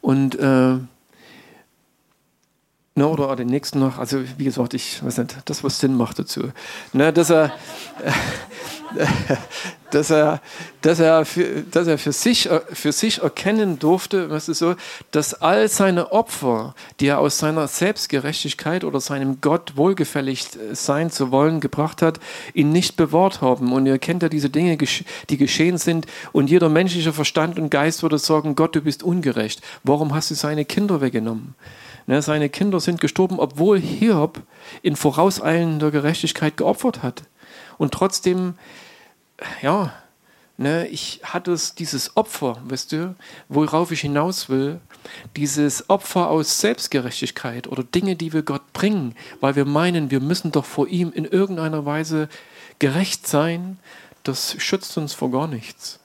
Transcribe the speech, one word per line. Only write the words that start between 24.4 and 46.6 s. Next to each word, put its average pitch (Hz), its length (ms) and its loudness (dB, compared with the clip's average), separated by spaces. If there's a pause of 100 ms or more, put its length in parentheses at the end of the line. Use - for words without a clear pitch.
Dinge, 160 260 2
gesch-, - 300 -2 (240)
die - 80 0
geschehen 165 400 2
sind. 165 280 0 (280)
Und 139 160 4
jeder 170 180 8
menschliche 165 460 4
Verstand 160 440 0
und 156 120 -2
Geist 156 340 2
würde 151 160 2
sagen, 151 360 2
„Gott, 160 200 2
du 151 60 2
bist 147 220 -4
ungerecht. 139 580 -2 (220)
Warum 147 300 2
hast 156 180 -2
du 151 40 -4
seine 151 300 -2
Kinder 202 340 0
weggenommen?“ 117 560 -4 (520)
Ne, 139 140 2
seine 151 280 0
Kinder 190 300 0
sind 170 200 -2
gestorben, 175 400 0
obwohl 160 400 4
Hiob 175 640 0 (400)
in 165 140 0
vorauseilender 160 960 2
Gerechtigkeit 151 640 0
geopfert 233 460 0
hat. - 200 -6 (540)
Und 147 160 -2
trotzdem, 185 640 0 (1040)
ja, 160 320 0 (640)
ne, 160 300 -2
ich - 360 -10
hatte 180 280 -6
es, - 240 -4
dieses - 420 -4
Opfer, 135 400 -2 (100)
weißt 131 240 -8
du, 175 240 -6 (340)
worauf 156 420 2
ich 160 100 -4
hinaus 147 480 -2
will, 139 300 -2 (560)
dieses 147 560 0
Opfer 185 380 0
aus 156 300 0
Selbstgerechtigkeit 123 1080 -4